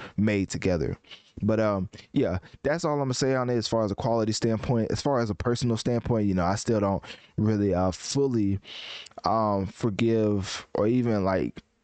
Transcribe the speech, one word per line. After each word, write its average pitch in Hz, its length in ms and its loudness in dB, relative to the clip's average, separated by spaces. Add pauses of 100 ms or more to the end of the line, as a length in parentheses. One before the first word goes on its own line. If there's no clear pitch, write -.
(160)
made 101 340 0
together. 85 480 -2 (440)
But, 107 180 2
um, 98 280 0 (240)
yeah, 92 260 0 (240)
that's 160 220 -2
all 151 80 0
I'm 143 60 0
gonna 131 160 -2
say 135 200 2
on 127 140 0
it 123 80 0
as 110 100 -2
far 113 180 0
as 98 60 0
a 98 60 -4
quality 113 360 0
standpoint. 113 580 0
As 104 100 -2
far 139 200 2
as 110 100 0
a 98 40 -2
personal 117 440 0
standpoint, 117 480 0
you 98 80 2
know, 90 100 2
I 95 120 2
still 113 220 0
don't 98 240 0 (360)
really, 104 340 2
uh, 92 180 2
fully, 113 680 0 (640)
um, 104 420 2
forgive 107 1080 0
or 104 120 2
even, 117 380 2
like, 90 380 -2 (220)